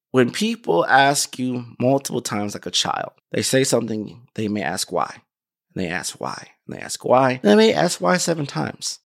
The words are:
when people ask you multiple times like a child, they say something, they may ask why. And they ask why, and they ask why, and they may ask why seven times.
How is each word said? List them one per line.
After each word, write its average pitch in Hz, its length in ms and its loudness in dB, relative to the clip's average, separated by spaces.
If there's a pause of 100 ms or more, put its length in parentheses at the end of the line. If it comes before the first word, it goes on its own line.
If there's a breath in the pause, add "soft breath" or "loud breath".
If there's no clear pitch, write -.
when 123 220 4
people 226 520 0
ask 139 540 2
you 123 260 -4 (160)
multiple 135 400 0
times 104 360 -4
like - 100 -14
a 92 60 -8
child, - 400 -2 (180)
they 110 140 -2
say 131 200 2
something, 113 720 -2
they 110 140 -4
may 104 160 -2
ask 85 280 -4
why. - 300 -2 (540)
And 92 80 -4
they 87 40 -4
ask - 320 -8
why, - 280 -8 (180)
and - 100 -14
they - 60 -14
ask - 240 -12
why, 127 280 4
and 127 100 -6
they 208 120 6
may 220 160 6
ask 175 300 0
why 180 160 2
seven 165 300 -2
times. - 500 -8 (200)